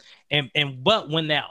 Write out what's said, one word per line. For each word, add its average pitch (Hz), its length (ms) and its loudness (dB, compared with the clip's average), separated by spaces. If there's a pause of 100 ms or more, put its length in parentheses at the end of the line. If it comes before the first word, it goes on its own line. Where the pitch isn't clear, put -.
(320)
And, 143 220 0
and, 135 300 -2
but 196 260 2
when 160 160 0
that 151 240 0